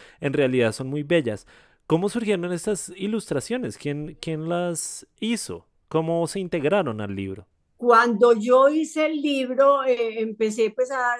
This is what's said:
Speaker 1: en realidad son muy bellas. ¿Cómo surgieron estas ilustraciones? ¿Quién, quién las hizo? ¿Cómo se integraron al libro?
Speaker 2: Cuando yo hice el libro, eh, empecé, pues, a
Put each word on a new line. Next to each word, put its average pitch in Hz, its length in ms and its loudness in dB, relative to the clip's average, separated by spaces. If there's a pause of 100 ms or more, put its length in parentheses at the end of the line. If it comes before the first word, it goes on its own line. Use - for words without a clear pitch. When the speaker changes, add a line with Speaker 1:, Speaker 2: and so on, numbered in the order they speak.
(200)
Speaker 1:
en 139 140 -2
realidad 127 380 2
son 131 160 -8
muy 147 140 -6
bellas. 143 440 0 (400)
¿Cómo 175 240 0
surgieron 196 420 -2
estas 180 420 -6
ilustraciones? 202 840 -4
¿Quién, 147 420 -8
quién 160 300 -6
las 175 560 -6 (120)
hizo? 208 480 -6 (220)
¿Cómo 165 380 0
se 196 140 -6
integraron 160 600 -2
al 101 160 -6
libro? 98 300 -8 (320)
Speaker 2:
Cuando 240 560 6
yo 247 340 6
hice 311 380 0
el 302 160 -2
libro, 269 600 2
eh, 233 360 0
empecé, 220 560 0
pues, 254 140 -2
a 247 300 0